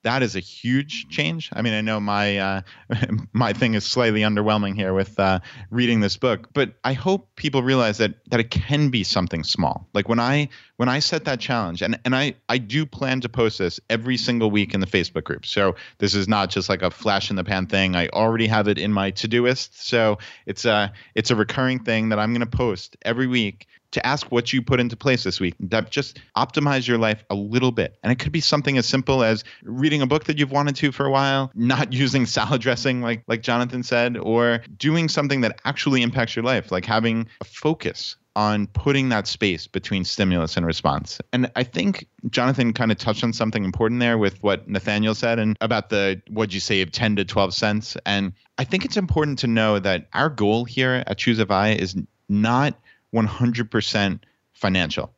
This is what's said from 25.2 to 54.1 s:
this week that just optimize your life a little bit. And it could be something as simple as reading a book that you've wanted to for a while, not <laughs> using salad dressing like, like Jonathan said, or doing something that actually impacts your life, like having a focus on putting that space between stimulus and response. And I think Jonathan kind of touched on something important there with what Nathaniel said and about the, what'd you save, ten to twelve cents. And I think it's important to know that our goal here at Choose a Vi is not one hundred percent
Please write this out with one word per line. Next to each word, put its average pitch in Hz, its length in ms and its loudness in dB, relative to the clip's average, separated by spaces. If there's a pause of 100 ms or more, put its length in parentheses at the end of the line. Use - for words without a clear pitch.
this 92 160 -4
week 87 200 -2
that 107 300 -2
just - 300 -6 (180)
optimize 131 500 0
your 120 120 2
life 107 320 0
a - 20 -2
little 117 380 0
bit. 104 320 -4
And 117 80 0
it 127 80 0
could 151 120 -4
be 160 80 0
something 143 380 0
as 120 80 2
simple 135 380 2
as 110 200 2 (200)
reading 139 400 0
a - 20 2
book 143 200 0
that 151 120 -2
you've 139 140 0
wanted 143 240 2
to 143 160 0
for 143 160 -2
a - 20 0
while, 135 460 2
not 123 380 2
<laughs> - 0 -
using 127 340 2
salad 123 340 0
dressing 123 400 0
like, 117 240 -4
like 117 160 -2
Jonathan 123 400 0
said, 120 340 0
or 117 460 2 (160)
doing 160 320 2
something 139 320 0
that 110 240 0
actually 131 380 2
impacts 117 320 0
your 117 100 -2
life, 123 260 0
like 92 140 -2
having 113 420 0 (140)
a - 40 -10
focus - 720 -4 (200)
on 104 320 2
putting 135 420 2
that 107 160 0
space 92 400 -2
between 95 400 -4
stimulus 90 500 0
and 85 120 0
response. 73 520 -2 (140)
And 123 220 0
I 127 80 0
think 190 440 -2 (220)
Jonathan 123 440 2
kind 110 180 2
of 101 80 0
touched - 240 -2
on 117 100 0
something 110 300 -2
important 113 380 0
there 117 180 2
with 98 240 0
what 98 260 0
Nathaniel 104 460 0
said 117 240 0
and 107 220 0
about 113 280 -2
the, 98 400 0
what'd 107 240 -2
you 98 60 -4
save, 95 320 0
ten 107 240 0
to 98 100 0
twelve 95 300 0
cents. 107 500 -2
And 98 280 -2 (260)
I 131 60 0
think 190 200 -2
it's - 120 -4
important 151 420 0
to 127 80 -2
know 110 320 2
that 92 340 -2
our 151 160 2
goal 123 360 0
here 127 420 0
at 101 100 -4
Choose 113 220 2
a 110 60 4
Vi 101 260 2
is 95 240 -2 (340)
not 117 500 2 (320)
one 110 140 2
hundred 117 460 -2
percent 101 520 0 (300)